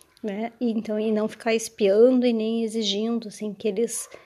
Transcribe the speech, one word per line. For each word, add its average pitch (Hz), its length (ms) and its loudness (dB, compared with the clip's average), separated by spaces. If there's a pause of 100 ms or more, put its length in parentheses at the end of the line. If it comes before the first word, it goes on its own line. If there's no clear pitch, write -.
(220)
né, 220 360 -6
e 240 120 -2
então, 214 280 -4
e 220 140 0
não 214 160 0
ficar 226 260 -2
espiando 226 680 4
e 247 80 4
nem 226 320 -2
exigindo, 220 640 -2
assim, 214 240 -10
que 202 160 -6
eles 214 400 -4 (180)